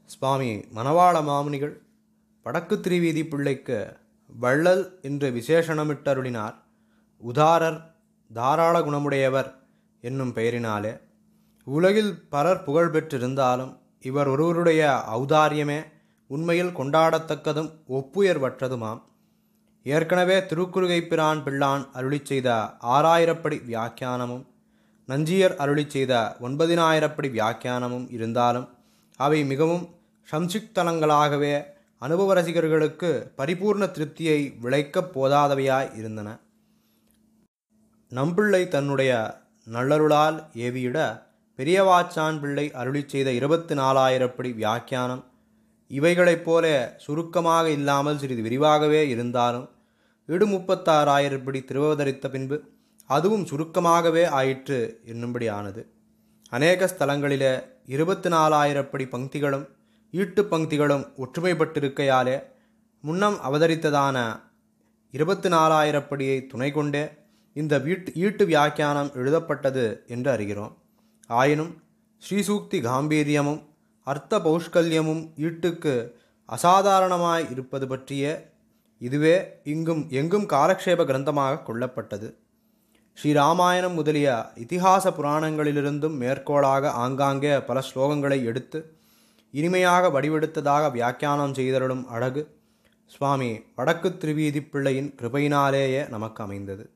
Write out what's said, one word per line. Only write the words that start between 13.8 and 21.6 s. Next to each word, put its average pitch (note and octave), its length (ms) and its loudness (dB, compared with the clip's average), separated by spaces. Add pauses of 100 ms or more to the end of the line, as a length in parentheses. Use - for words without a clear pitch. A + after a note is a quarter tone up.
இவர் C3+ 280 -2
ஒருவருடைய D#3 840 2
ஔதாரியமே D3 760 0 (420)
உண்மையில் E3+ 500 -2
கொண்டாடத்தக்கதும் D#3 920 0 (180)
ஒப்புயர்வற்றதுமாம். C3 1120 -2 (840)
ஏற்கனவே F3+ 640 2
திருக்குறுகை F3 640 -2
பிரான் D#3 360 0
பிள்ளான் C#3 500 -2